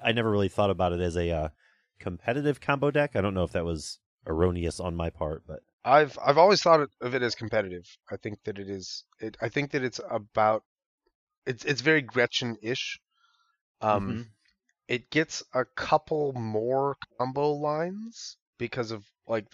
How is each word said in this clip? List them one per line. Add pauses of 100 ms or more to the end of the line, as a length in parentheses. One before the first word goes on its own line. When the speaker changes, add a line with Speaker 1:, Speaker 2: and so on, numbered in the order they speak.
Speaker 1:
I
never
really
thought
about
it
as
a,
uh, (500)
competitive
combo
deck.
I
don't
know
if
that
was (280)
erroneous
on
my
part,
but (240)
Speaker 2:
I've,
I've
always
thought (120)
of
it
as
competitive. (260)
I
think
that
it
is, (160)
it,
I
think
that
it's (100)
about, (840)
it's,
it's
very
Gretchen-ish. (840)
Um,
Speaker 1:
Mm-hmm. (640)
Speaker 2:
it
gets (100)
a
couple
more (220)
combo
lines (220)
because
of, (220)
like,